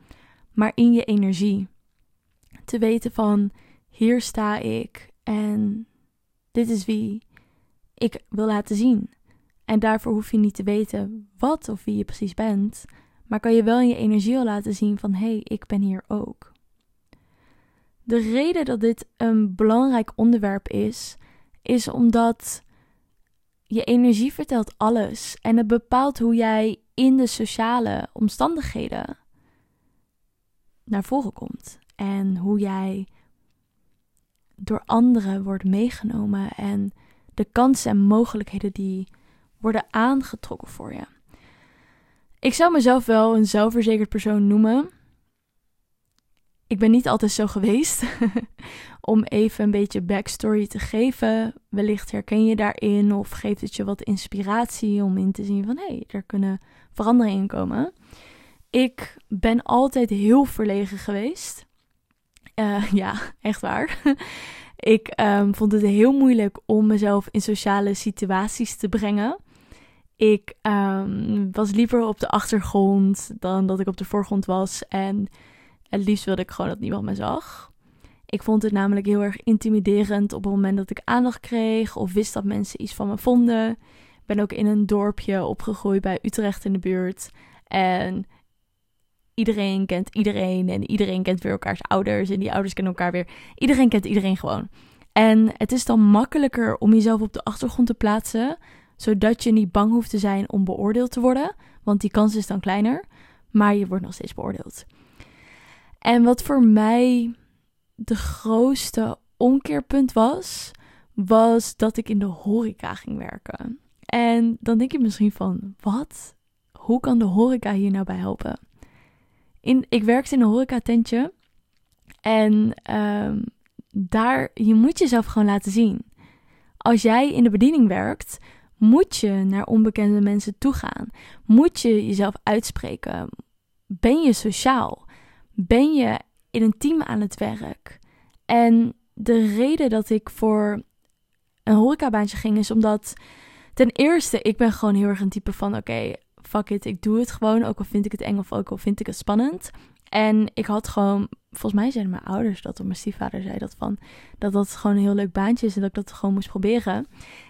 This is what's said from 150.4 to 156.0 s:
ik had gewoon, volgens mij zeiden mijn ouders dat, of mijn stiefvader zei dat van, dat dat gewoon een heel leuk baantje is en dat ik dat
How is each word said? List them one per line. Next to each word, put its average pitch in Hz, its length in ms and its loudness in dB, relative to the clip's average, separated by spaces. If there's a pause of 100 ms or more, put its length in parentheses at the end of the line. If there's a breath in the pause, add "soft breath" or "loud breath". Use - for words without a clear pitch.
ik 226 120 -6
had 214 220 -4
gewoon, 202 400 0 (220)
volgens 214 220 -6 (100)
mij 262 80 0
zeiden 208 220 -4
mijn - 120 -10
ouders 202 380 -4
dat, - 180 -12
of 190 60 -8
mijn 185 120 -6
stiefvader - 440 -8
zei 196 160 -10
dat - 200 -10
van, 208 180 -6 (420 loud breath)
dat 202 140 -4
dat 202 180 0
gewoon 202 260 0
een 202 60 2
heel 202 120 2
leuk 202 180 -2
baantje 220 340 0
is 196 80 -4
en 202 60 -4
dat 196 80 -2
ik - 60 -8
dat - 180 -10